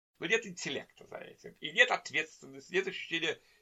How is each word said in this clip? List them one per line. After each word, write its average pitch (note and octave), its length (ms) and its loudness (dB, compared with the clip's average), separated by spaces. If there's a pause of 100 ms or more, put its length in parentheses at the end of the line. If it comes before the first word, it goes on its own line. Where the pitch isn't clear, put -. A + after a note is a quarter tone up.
(200)
но E3 60 -4
нет A3 200 4
интеллекта - 600 -6
за - 100 -12
этим, - 420 -14
и D3+ 140 -6
нет B3 180 8
ответственности, C#3 840 -4
нет F#3+ 120 2
ощущения D#3+ 540 -2 (220)